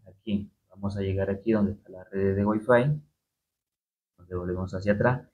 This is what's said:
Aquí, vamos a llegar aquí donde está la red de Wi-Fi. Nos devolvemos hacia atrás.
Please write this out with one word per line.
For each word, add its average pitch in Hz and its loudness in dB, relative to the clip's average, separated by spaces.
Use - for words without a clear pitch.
Aquí, - -6
vamos 98 -6
a 98 -4
llegar 95 -2
aquí 104 0
donde 104 2
está - -14
la 92 -18
red 98 2
de 101 2
Wi-Fi. 123 2
Nos 90 -20
devolvemos 90 -6
hacia 101 0
atrás. 120 0